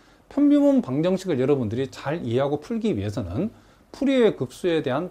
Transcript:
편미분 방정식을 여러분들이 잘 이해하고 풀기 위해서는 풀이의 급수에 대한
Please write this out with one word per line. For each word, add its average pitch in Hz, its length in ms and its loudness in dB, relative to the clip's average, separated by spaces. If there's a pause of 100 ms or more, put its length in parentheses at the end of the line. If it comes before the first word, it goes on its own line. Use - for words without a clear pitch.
(300)
편미분 285 520 4
방정식을 170 560 -2
여러분들이 131 540 0
잘 156 320 -6
이해하고 139 360 0
풀기 220 360 -2
위해서는 101 560 -4 (400)
풀이의 254 440 2
급수에 160 460 -2
대한 139 280 -2